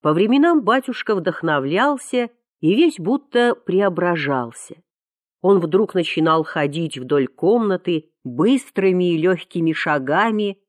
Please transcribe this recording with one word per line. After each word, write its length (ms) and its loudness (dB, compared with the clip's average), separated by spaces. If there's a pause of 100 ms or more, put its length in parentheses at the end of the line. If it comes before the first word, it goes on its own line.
По 100 0
временам 500 2
батюшка 520 -2
вдохновлялся 1160 -2 (300)
и 140 2
весь 240 2
будто 560 0
преображался. 1300 -2 (580)
Он 180 4
вдруг 360 0
начинал 500 0
ходить 540 -4
вдоль 300 0
комнаты 840 -2 (140)
быстрыми 880 0
и 40 -2
лёгкими 540 -2
шагами 880 -2 (100)